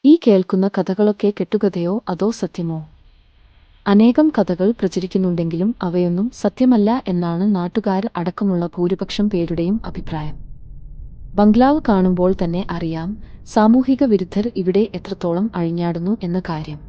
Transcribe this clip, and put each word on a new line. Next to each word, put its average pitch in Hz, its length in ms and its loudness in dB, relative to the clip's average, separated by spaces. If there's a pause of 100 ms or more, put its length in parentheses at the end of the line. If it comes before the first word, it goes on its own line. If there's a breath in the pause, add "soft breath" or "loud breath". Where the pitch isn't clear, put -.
ഈ 285 80 8 (140)
കേൾക്കുന്ന 190 420 4
കഥകളൊക്കെ 202 720 0
കെട്ടുകഥയോ 185 540 -2 (140)
അതോ 190 220 -2 (120)
സത്യമോ? 170 360 -6 (1080)
അനേകം 233 420 6 (100)
കഥകൾ 185 320 0
പ്രചരിക്കുന്നുണ്ടെങ്കിലും 180 1120 -2
അവയൊന്നും 180 480 -2 (120)
സത്യമല്ല 233 680 2
എന്നാണ് 175 480 0
നാട്ടുകാർ 190 480 -2 (120)
അടക്കമുള്ള 180 500 -2 (100)
ഭൂരിപക്ഷം 185 540 -2
പേരുടെയും 170 460 -2 (140)
അഭിപ്രായം. 156 480 -8 (960)
ബംഗ്ലാവ് 240 540 4
കാണുമ്പോൾ 185 440 2 (120)
തന്നെ 175 260 -4
അറിയാം 165 400 -6 (340 loud breath)
സാമൂഹിക 247 600 4
വിരുദ്ധർ 202 420 0 (100)
ഇവിടെ 190 380 0
എത്രത്തോളം 185 600 -4
അഴിഞ്ഞാടുന്നു 170 680 -2
എന്ന 180 260 -2
കാര്യം. 156 400 -8